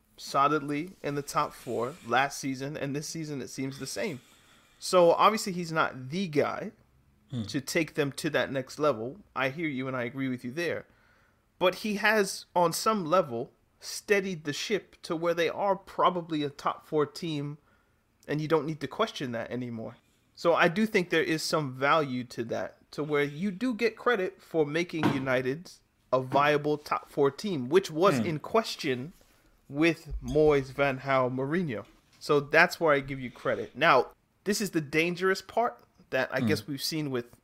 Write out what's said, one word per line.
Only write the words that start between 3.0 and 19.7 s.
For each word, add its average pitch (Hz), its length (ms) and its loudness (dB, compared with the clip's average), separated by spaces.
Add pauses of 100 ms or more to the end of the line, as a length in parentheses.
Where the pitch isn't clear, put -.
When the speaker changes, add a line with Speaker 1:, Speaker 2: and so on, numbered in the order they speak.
Speaker 1:
season 151 340 -8
it 101 80 -8
seems 135 300 -8
the 135 80 -8
same. 180 340 -6 (580)
So 175 340 6
obviously 208 400 4
he's 170 200 -6
not 131 380 -2
the 185 180 -4
guy 143 440 0 (600)
Speaker 2:
Hmm. 120 120 -6
Speaker 1:
to 127 160 -4
take 160 340 -2
them 143 180 -2
to - 180 -4
that 120 220 0
next 131 260 -6
level. 135 380 0 (180)
I 135 140 0
hear 160 180 -4
you, 131 220 -4
and 131 80 -4
I 123 80 -2
agree 135 240 -4
with 127 160 -6
you 123 80 -8
there. 147 320 -4 (760)
But 185 180 4
he 214 200 -2
has, 214 480 2 (100)
on 175 180 4
some 220 320 0
level, 147 460 0 (300)
steadied 190 640 -2
the 151 80 -4
ship - 500 -4
to 165 140 -4
where 170 180 0
they 170 140 2
are 196 260 0
probably 170 720 0
a 143 60 -4
top - 360 -6
four 151 180 2
team, 147 540 -6 (680)
and 147 120 -2
you 156 60 -4
don't 151 180 2
need 156 140 -6
to 135 80 -6
question 151 460 -4
that 113 180 -6
anymore. 117 460 -8 (400)